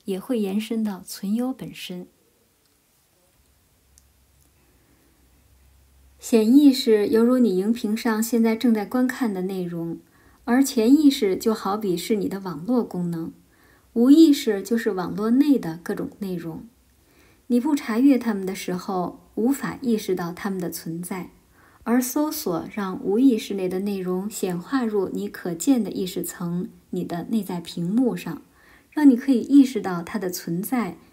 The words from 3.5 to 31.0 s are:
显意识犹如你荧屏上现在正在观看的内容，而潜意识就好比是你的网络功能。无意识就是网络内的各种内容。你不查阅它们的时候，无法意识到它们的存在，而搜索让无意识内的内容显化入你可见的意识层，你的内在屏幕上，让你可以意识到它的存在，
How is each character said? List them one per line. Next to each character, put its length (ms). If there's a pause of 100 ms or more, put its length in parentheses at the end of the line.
显 340
意 200
识 340
犹 160
如 140
你 200
荧 140
屏 240
上 260
现 220
在 140
正 160
在 120
观 220
看 260
的 100
内 200
容， 360 (440)
而 180
潜 320
意 160
识 280
就 160
好 240
比 180
是 220
你 100
的 140
网 240
络 180
功 260
能。 220 (600)
无 180
意 220
识 280
就 160
是 140
网 240
络 140
内 280
的 240
各 140
种 140 (100)
内 160
容。 320 (840)
你 120
不 120
查 240
阅 200
它 160
们 120
的 80
时 200
候， 480 (140)
无 140
法 320
意 160
识 160
到 200
它 160
们 100
的 100
存 320
在， 280 (540)
而 180
搜 280
索 440
让 280
无 160
意 200
识 160
内 160
的 100
内 220
容 280
显 300
化 240
入 300
你 160
可 260
见 260
的 80
意 160
识 160
层， 460 (220)
你 160
的 240
内 120
在 200
屏 280
幕 280
上， 240 (500)
让 180
你 60
可 160
以 80
意 240
识 160
到 240
它 160
的 100
存 320
在， 360 (160)